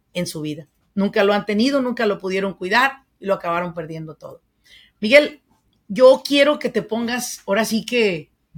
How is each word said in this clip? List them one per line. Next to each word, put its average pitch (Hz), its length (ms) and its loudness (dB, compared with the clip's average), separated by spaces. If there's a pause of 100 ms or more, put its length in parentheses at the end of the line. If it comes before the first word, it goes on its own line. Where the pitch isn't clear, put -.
(140)
en 180 140 -4
su 160 120 -10
vida. 151 300 -10 (260)
Nunca 202 300 2
lo 202 80 4
han 208 120 -2
tenido, 262 360 0
nunca 240 240 -2
lo 196 140 -2
pudieron 190 340 -4
cuidar 233 500 -2 (160)
y 196 60 -16
lo 196 80 0
acabaron 175 400 -4
perdiendo 160 420 -12
todo. - 280 -20 (580)
Miguel, 269 400 4 (480)
yo 254 340 6
quiero 285 340 2
que 262 120 -4
te 208 140 -4
pongas 233 640 -6
ahora 208 200 0
sí 214 180 -4
que 202 480 -2 (260)